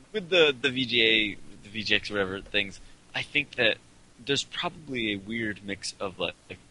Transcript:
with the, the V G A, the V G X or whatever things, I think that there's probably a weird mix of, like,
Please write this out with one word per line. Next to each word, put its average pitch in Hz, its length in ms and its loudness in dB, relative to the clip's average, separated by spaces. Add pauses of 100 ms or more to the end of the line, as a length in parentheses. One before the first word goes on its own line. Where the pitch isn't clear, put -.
(120)
with 185 160 -4
the, 160 320 6
the 139 100 2
V 127 160 0
G 117 160 4
A, 110 340 4 (280)
the 101 60 -18
V 110 140 -6
G 104 120 2
X - 140 0
or 104 40 -6
whatever 95 280 0
things, 98 380 -2 (340)
I 123 80 -4
think - 340 -4
that 113 220 2 (460)
there's 135 200 0
probably 143 680 -4
a 101 40 -2
weird 107 480 -6
mix 98 360 -8
of, 92 180 -6
like, 85 160 -4 (360)